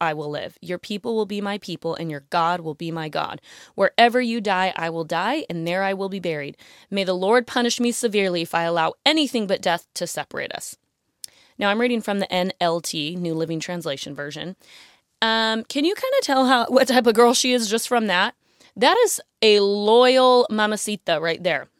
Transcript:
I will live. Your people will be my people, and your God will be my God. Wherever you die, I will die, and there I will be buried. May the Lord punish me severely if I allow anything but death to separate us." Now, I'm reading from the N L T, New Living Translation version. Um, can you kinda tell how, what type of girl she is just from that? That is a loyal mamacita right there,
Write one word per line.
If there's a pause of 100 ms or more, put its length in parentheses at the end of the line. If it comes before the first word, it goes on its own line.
I
will
live.
Your
people
will
be
my
people,
and
your
God
will
be
my
God. (360)
Wherever
you
die,
I
will
die,
and
there
I
will
be
buried. (340)
May
the
Lord
punish
me
severely
if
I
allow (100)
anything
but
death
to
separate
us." (840)
Now,
I'm
reading
from
the
N
L
T,
New
Living
Translation
version. (640)
Um,
can
you
kinda
tell
how,
what
type
of
girl
she
is
just
from
that? (400)
That (100)
is (220)
a
loyal
mamacita
right
there, (120)